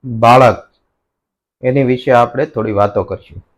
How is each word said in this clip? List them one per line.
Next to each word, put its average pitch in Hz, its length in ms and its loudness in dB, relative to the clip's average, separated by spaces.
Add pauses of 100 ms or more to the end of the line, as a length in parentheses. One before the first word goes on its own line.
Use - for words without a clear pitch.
બાળક, 117 640 2 (920)
એની 131 220 0
વિશે 127 260 -2
આપણે 120 360 0
થોડી 110 260 -6
વાતો 101 320 -2
કરશું. - 420 -14 (120)